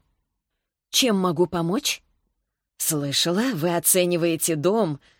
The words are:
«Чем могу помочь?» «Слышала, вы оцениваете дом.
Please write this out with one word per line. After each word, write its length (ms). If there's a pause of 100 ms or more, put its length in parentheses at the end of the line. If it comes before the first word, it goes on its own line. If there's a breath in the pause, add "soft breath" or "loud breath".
(880)
«Чем 280
могу 300
помочь?» 540 (760)
«Слышала, 760
вы 220
оцениваете 800
дом. 460 (180 soft breath)